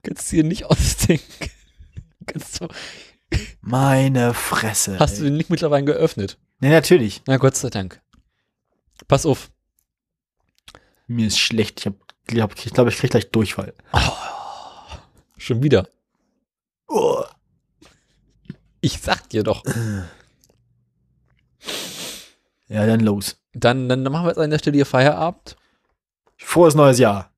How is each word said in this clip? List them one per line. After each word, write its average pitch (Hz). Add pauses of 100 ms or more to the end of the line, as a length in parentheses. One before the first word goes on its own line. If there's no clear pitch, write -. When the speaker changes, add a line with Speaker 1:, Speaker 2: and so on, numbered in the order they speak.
Speaker 1:
Kannst -
du 175
dir 156
nicht 165
ausdenken. - (720)
Kannst -
du 175 (960)
Speaker 2:
Meine 131
Fresse, 110
Speaker 1:
Hast -
Speaker 2:
ey. -
Speaker 1:
du -
den 143
nicht 160
mittlerweile 147
geöffnet? 143 (220)
Speaker 2:
Nee, 135
natürlich. 151
Speaker 1:
Na, 131
Gott 131
sei 123
Dank. 95 (1040)
Pass 143
auf. - (1600)
Speaker 2:
Mir 117
ist 101
schlecht. -
Ich -
hab, 98 (300)
glaub, 113
ich -
glaub, 123
ich 110
krieg -
gleich 110
Durchfall. - (180)
Speaker 1:
Oh, - (400)
schon 120
wieder. 131 (1000)
Speaker 2:
Oh. 196 (1600)
Speaker 1:
Ich -
sag -
dir 107
doch. 107 (3000)
Speaker 2:
Ja, 107
dann 113
los. 101 (160)
Speaker 1:
Dann, 131
dann 131
machen 156
wir 165
jetzt 170
an 156
der 151
Stelle 143
hier 139
Feierabend. 156 (800)
Speaker 2:
Frohes 160
neues 135
Jahr. 101